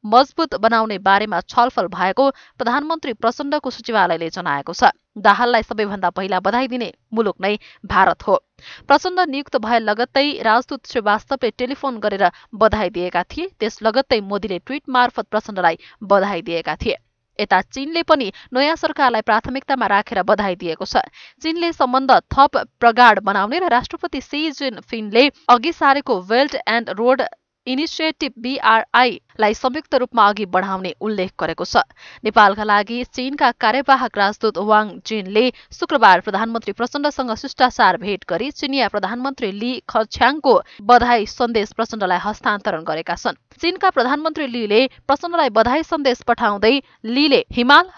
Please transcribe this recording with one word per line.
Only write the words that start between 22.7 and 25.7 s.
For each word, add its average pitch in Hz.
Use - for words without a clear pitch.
प्रगाढ 233
बनाउने 208
र 254
राष्ट्रपति 269
सी 302
जिनपिङले 233
अघि 247